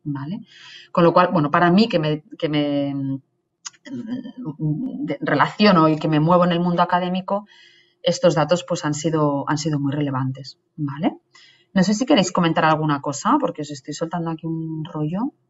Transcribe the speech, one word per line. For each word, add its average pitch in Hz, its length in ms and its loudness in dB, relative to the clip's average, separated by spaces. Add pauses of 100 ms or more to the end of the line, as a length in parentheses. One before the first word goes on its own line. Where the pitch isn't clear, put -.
¿vale? 147 360 -8 (540)
Con 175 100 2
lo 170 80 6
cual, 180 220 6
bueno, 147 180 2
para 175 180 4
mí 214 200 4
que 170 100 0
me, 151 240 -2 (140)
que 160 120 -4
me, 143 440 -2
mm, 135 240 -4 (1900)
de-, 151 160 -6
relaciono 156 640 4
y 156 100 2
que 156 120 -2
me 151 100 4
muevo 175 240 6
en 175 80 2
el 170 80 0
mundo 175 220 2
académico, 180 640 -2 (560)
estos 170 320 2
datos, 160 320 0
pues, 165 180 -4
han 151 80 0
sido, 147 540 0
han 151 100 0
sido 151 220 -2
muy 139 120 -2
relevantes, 135 680 -4 (160)
¿vale? 156 420 -4 (560)
No 185 100 4
sé 208 100 0
si 240 120 -2
queréis 214 260 2
comentar 165 320 0
alguna 151 380 2
cosa, 196 380 -2
porque 165 240 -4
os 147 80 -12
estoy 147 220 -12
soltando 165 380 -6
aquí 160 140 -8
un 160 400 -6
rollo. 170 480 -4 (160)